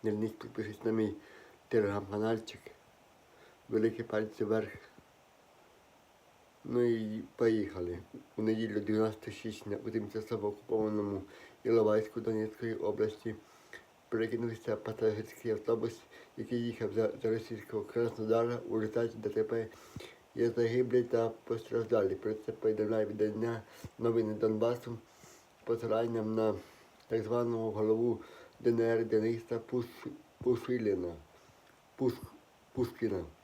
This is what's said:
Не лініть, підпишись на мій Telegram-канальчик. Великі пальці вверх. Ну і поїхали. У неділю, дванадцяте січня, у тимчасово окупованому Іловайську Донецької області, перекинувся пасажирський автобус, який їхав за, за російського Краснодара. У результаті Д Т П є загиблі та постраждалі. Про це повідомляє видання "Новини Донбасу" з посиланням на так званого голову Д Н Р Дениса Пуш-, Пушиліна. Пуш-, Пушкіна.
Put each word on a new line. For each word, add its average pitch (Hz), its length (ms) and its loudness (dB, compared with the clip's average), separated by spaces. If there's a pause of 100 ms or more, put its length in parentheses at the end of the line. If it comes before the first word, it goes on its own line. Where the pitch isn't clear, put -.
Не 110 100 2
лініть, 107 260 -2
підпишись 107 460 -10
на 113 80 2
мій 107 240 0 (540)
Telegram-канальчик. 104 880 0 (1080)
Великі 113 340 2
пальці 107 420 -2
вверх. 107 260 0 (1900)
Ну 123 180 0
і 110 420 0 (120)
поїхали. 98 640 0 (380)
У 110 60 -2
неділю, 110 380 0
дванадцяте 107 520 0
січня, 104 540 -8
у 113 40 -6
тимчасово 107 580 -4
окупованому 104 760 -2 (420)
Іловайську 107 560 4
Донецької 110 540 -4
області, 107 600 -2 (760)
перекинувся 113 680 -2
пасажирський 110 760 -2
автобус, 110 500 0 (360)
який 117 240 -2
їхав 113 320 -2
за, 113 200 2 (100)
за 113 80 2
російського 110 540 -4
Краснодара. 117 720 2 (100)
У - 60 -2
результаті 113 440 0
Д 107 100 -2
Т 107 160 2
П 113 220 -2 (680)
є 117 160 2
загиблі 120 520 4
та 113 260 2
постраждалі. 110 840 0
Про 107 200 -2
це 110 180 -8
повідомляє 107 540 2
видання 110 560 -2 (360)
"Новини 113 360 2
Донбасу" 113 640 0 (600)
з - 40 -20
посиланням 113 720 0
на 110 200 4 (540)
так 110 140 0
званого 117 480 0
голову 110 520 4 (380)
Д 120 100 4
Н 117 100 4
Р 113 240 4
Дениса 113 540 0
Пуш-, - 480 -4 (320)
Пушиліна. 110 760 0 (840)
Пуш-, 127 240 0 (500)
Пушкіна. 110 520 -2 (200)